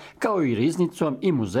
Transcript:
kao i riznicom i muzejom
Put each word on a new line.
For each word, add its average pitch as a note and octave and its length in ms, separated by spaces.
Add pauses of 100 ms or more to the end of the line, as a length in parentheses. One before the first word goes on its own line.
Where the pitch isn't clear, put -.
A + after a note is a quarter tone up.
(180)
kao F#3+ 260
i A#2+ 100
riznicom D#3 680
i F#3+ 120
muzejom A2 280